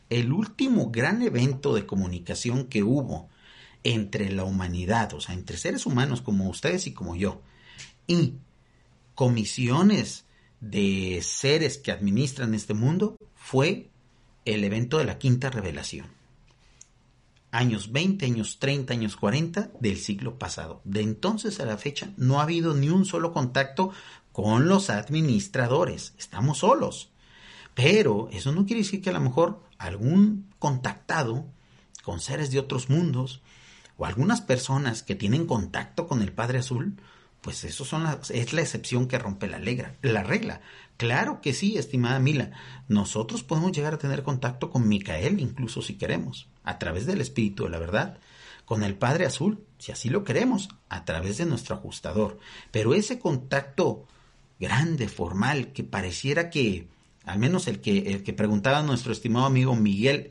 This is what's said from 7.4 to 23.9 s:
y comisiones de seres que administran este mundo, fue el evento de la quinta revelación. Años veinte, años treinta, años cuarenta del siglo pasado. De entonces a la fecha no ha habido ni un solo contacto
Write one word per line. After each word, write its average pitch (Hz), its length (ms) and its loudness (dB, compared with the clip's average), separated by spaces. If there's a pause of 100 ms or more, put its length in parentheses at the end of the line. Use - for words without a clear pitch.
y 170 260 4 (800)
comisiones 127 1080 2 (360)
de 98 640 0
seres 143 560 0
que - 140 -4
administran 113 640 0
este 107 200 -4
mundo, 165 420 0 (200)
fue - 540 0 (540)
el 107 180 0
evento 117 360 0
de 147 60 2
la 98 140 -4
quinta 127 320 2
revelación. 80 580 -6 (1400)
Años 113 400 0
veinte, 170 360 0
años 113 320 -2
treinta, 135 340 -2
años 110 240 -2
cuarenta 165 540 0 (100)
del 101 160 0
siglo 107 420 -6
pasado. 85 460 -10
De 98 160 -4
entonces 190 580 -2
a 139 60 -4
la 107 140 -4
fecha - 380 -8
no 131 220 4
ha 147 40 2
habido 165 320 0
ni 143 160 2
un 185 160 6
solo 165 260 -2
contacto 135 600 0 (380)